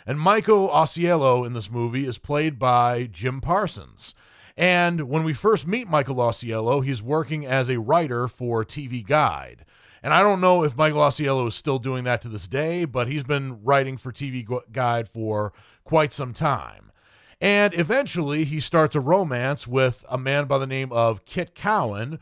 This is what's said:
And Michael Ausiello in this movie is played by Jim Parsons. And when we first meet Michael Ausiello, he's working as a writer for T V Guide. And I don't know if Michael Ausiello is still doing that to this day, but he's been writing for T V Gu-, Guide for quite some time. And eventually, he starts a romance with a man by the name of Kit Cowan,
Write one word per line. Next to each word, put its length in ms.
And 120
Michael 520
Ausiello 760
in 60
this 180
movie 360
is 120
played 400
by 540
Jim 300
Parsons. 720
And 540
when 160
we 80
first 340
meet 220
Michael 260
Ausiello, 720
he's 160
working 440
as 240
a 100
writer 500
for 340
T 240
V 140
Guide. 640
And 120
I 80
don't 180
know 240
if 140
Michael 240
Ausiello 480
is 60
still 240
doing 260
that 160
to 80
this 180
day, 380
but 240
he's 140
been 420
writing 320
for 160
T 160
V 140
Gu-, 280
Guide 380
for 420
quite 300
some 180
time. 600
And 320
eventually, 720
he 160
starts 340
a 60
romance 640
with 400
a 100
man 280
by 140
the 80
name 260
of 320
Kit 280
Cowan, 680